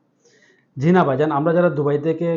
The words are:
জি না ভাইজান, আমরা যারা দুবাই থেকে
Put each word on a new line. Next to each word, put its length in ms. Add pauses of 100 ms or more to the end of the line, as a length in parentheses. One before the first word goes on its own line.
(760)
জি 140
না 120
ভাইজান, 280
আমরা 220
যারা 160
দুবাই 300
থেকে 380